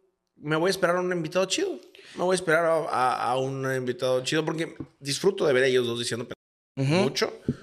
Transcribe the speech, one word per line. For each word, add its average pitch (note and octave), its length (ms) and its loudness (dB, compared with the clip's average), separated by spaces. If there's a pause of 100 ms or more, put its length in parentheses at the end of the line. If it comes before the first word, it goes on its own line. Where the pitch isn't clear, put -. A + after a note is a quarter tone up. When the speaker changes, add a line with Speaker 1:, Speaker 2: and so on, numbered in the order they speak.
(360)
Speaker 1:
"Me D3+ 200 -4
voy E3+ 140 2
a - 20 4
esperar F3+ 240 2
a F3+ 40 0
un F3+ 140 -2
invitado F3 320 0
chido. E4 340 -4 (360)
Me F3 80 -4
voy F#3 100 2
a - 20 4
esperar E3+ 300 2
a, E3 80 4 (160)
a, A#2+ 420 2
a B2+ 60 0
un C3+ 360 -2
invitado B2+ 500 0
chido", D#3 200 0
porque D#3+ 320 -4 (240)
disfruto E3+ 460 0
de C#3+ 80 4
ver B2+ 100 4
a C3+ 40 4
ellos B2+ 180 2
dos A#2 140 -4
diciendo A#2 280 -6
pe- - 60 -14 (480)
Speaker 2:
Ujú. C3+ 80 2
Speaker 1:
mucho, - 440 2 (300)